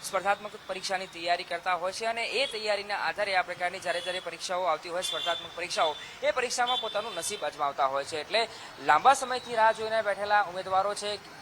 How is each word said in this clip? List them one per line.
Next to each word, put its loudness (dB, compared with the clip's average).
સ્પર્ધાત્મક 0
પરીક્ષાની -2
તૈયારી 0
કરતા -2
હોય -2
છે -6
અને 0
એ 0
તૈયારીના -2
આધારે 0
આ 6
પ્રકારની -2
જ્યારે -2
જ્યારે -4
પરીક્ષાઓ -4
આવતી 0
હોય, -2
સ્પર્ધાત્મક -2
પરીક્ષાઓ, 0
એ 4
પરીક્ષામાં 0
પોતાનું -4
નસીબ -4
અજમાવતા 0
હોય 2
છે. -6
એટલે 0
લાંબા 8
સમયથી -2
રાહ 8
જોઈને 0
બેઠેલા 2
ઉમેદવારો 0
છે -6